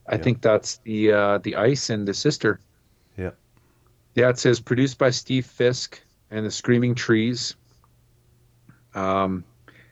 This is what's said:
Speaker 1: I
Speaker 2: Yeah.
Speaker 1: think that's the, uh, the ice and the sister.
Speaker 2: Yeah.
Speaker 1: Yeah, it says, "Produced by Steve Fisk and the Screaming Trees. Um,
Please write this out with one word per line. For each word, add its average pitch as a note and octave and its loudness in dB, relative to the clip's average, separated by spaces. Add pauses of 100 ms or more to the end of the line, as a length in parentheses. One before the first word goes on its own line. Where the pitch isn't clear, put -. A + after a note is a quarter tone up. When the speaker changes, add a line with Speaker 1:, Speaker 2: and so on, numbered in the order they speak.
Speaker 1:
I A2 -4
Speaker 2:
Yeah. D#2+ -2
Speaker 1:
think B2 0
that's - 0
the, G#2+ 2
uh, G2+ 4
the G2 -6
ice B2+ 0
and G#2 -4
the G2 -2
sister. A2 -2 (560)
Speaker 2:
Yeah. F#2 -6 (840)
Speaker 1:
Yeah, A#2+ 4
it B2 0
says, A#2+ 2
"Produced C3 -2
by C3+ 4
Steve B2+ -4
Fisk - -2 (280)
and G#2+ -6
the G#2 -4
Screaming A#2+ 0
Trees. A#2+ -2 (1400)
Um, F#2+ -2 (480)